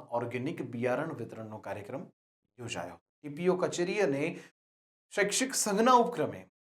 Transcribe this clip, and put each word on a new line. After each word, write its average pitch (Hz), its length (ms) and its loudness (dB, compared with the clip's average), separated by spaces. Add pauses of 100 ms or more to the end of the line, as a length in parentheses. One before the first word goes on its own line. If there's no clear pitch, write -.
ઓર્ગેનિક 120 520 -4
બિયારણ 123 500 -2
વિતરણનો 110 460 -10
કાર્યક્રમ 104 480 -10 (520)
યોજાયો. 90 420 -8 (220)
ટી 147 60 -12
પી 160 200 -2
ઓ 180 80 6
કચેરી 180 440 0
અને 147 380 0 (760)
શૈક્ષિક 202 400 0
સંઘના 220 380 4
ઉપક્રમે 143 540 4 (140)